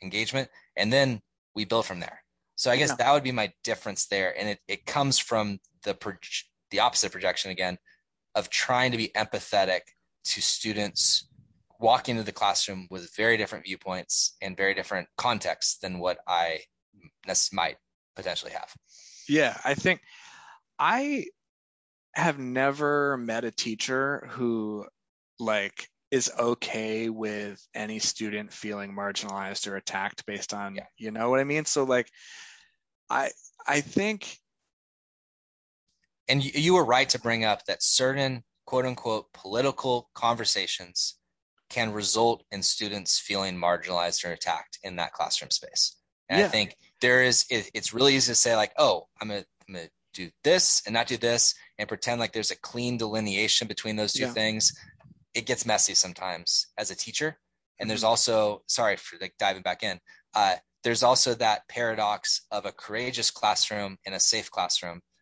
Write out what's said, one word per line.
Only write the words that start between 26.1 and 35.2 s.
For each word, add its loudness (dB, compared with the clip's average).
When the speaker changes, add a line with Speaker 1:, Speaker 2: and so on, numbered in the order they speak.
Speaker 2:
is 2
okay -2
with -8
any -8
student -4
feeling -8
marginalized -6
or -6
attacked -6
based -8
on, -8
Speaker 1:
Yeah. -10
Speaker 2:
you -8
know -2
what 4
I 2
mean? -2
So, 0
like, 2
I, 0
I 2
think -4